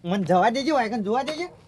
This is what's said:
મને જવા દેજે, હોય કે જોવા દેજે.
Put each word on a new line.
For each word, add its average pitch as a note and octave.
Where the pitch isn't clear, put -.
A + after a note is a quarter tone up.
મને F#3
જવા F3+
દેજે, C4
હોય B3+
કે A3
જોવા A3
દેજે. D#4